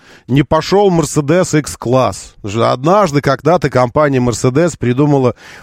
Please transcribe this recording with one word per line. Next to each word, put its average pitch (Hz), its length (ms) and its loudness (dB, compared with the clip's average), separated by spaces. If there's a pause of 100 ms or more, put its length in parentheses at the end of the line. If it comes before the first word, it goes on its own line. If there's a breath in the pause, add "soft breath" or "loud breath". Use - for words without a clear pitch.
(280 soft breath)
не 139 160 2
пошёл 185 480 0
Mercedes 156 680 0
X-Class. 120 760 -4
Потому 104 140 -10
что 117 200 0
однажды, 147 500 0
когда-то 143 480 0
компания 127 500 0
Mercedes 127 600 0
придумала 127 560 0 (280 loud breath)